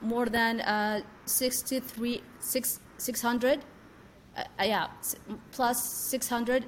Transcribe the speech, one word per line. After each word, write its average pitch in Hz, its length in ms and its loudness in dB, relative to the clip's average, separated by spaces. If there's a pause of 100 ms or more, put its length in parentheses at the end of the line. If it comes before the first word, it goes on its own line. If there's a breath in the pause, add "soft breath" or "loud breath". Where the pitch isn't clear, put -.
(120)
more 240 140 2
than, 226 340 2
uh, 208 420 2 (380)
sixty-three, 254 800 -2 (340)
six, - 260 -2 (280)
six 233 140 -2
hundred, 247 360 4
uh, - 1080 -8
yeah, 196 240 2 (140)
s-, - 140 -4 (400)
plus 247 220 2 (340)
six 254 200 -2
hundred 240 360 2